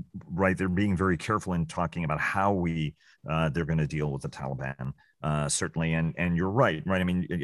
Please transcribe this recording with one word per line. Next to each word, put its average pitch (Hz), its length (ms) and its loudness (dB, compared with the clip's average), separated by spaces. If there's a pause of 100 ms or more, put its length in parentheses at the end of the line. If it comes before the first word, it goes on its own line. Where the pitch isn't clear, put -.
(280)
right, 92 300 2
they're 95 120 2
being 95 260 4
very 92 220 4
careful 98 360 -2
in 82 120 2
talking 85 380 -2
about 76 160 0
how 101 340 2
we, 82 400 0 (360)
uh, 80 200 2
they're 80 160 0
gonna 78 220 2
deal 73 240 -2
with 69 100 -4
the 71 80 -6
Taliban, 67 640 -8 (300)
uh, 73 260 0
certainly. 80 440 -2
And, 80 240 2
and 85 200 0
you're 92 140 0
right, 98 340 2
right? 92 160 2
I - 20 2
mean, 90 240 0 (160)